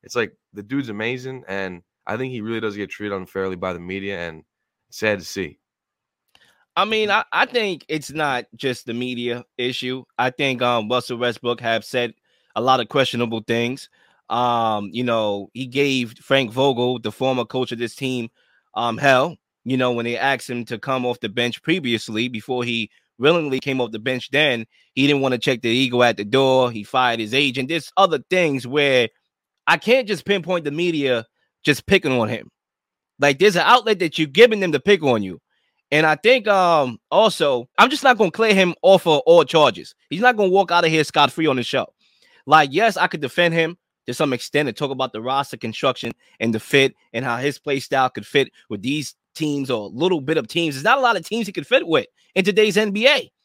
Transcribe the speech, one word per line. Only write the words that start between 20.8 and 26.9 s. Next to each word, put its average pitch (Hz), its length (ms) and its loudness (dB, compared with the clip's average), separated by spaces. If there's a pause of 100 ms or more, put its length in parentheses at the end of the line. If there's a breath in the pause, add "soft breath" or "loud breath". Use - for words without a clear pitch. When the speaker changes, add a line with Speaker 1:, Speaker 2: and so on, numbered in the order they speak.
Speaker 2:
off 120 140 -4
the 113 80 -8
bench 120 340 -4
previously 123 680 -4
before 123 340 -6
he 117 260 -6 (280)
willingly 143 420 0
came 131 220 -4
off 113 100 -4
the 110 80 -10
bench 127 320 -6
then, 135 340 0 (280)
he 135 120 0
didn't 143 160 2
wanna 127 160 0
check 123 240 -2
the 117 80 -2
ego 123 320 2
at 117 140 4
the 101 80 -8
door. 131 480 2
He 107 140 -10
fired 123 340 0